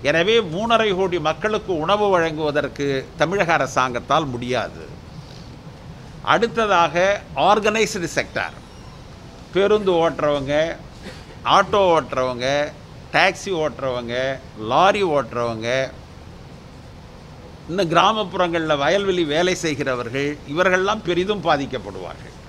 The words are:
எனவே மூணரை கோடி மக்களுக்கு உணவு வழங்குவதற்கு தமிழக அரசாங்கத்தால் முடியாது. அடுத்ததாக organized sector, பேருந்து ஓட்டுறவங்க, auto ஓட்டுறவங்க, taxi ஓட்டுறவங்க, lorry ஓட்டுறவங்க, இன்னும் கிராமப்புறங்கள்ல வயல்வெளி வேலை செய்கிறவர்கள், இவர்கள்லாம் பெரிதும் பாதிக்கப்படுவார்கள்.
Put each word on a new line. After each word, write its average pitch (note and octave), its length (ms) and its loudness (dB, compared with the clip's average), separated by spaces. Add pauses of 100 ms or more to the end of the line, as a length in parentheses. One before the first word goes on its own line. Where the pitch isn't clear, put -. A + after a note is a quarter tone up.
எனவே E3+ 240 4 (200)
மூணரை A3 420 2
கோடி F3+ 240 0
மக்களுக்கு F#3+ 520 -2 (120)
உணவு G3+ 260 4
வழங்குவதற்கு D3+ 800 2 (300)
தமிழக E3+ 360 2
அரசாங்கத்தால் C3+ 800 2
முடியாது. A2+ 500 -4 (1500)
அடுத்ததாக F#3+ 640 2 (540)
organized G#3 680 0
sector, G#2+ 420 -4 (960)
பேருந்து G3 380 4 (120)
ஓட்டுறவங்க, D3 500 0 (1040)
auto F#3+ 260 4 (140)
ஓட்டுறவங்க, B2+ 520 -2 (640)
taxi F#3 380 2 (120)
ஓட்டுறவங்க, B2 520 -4 (560)
lorry G3 320 6 (140)
ஓட்டுறவங்க, A#2 500 -2 (2000)
இன்னும் F3 220 0
கிராமப்புறங்கள்ல E3+ 840 2
வயல்வெளி F3+ 480 2
வேலை E3+ 300 2 (100)
செய்கிறவர்கள், C3+ 680 -2 (220)
இவர்கள்லாம் F#3 540 2
பெரிதும் F3+ 400 0
பாதிக்கப்படுவார்கள். G2+ 880 -4 (120)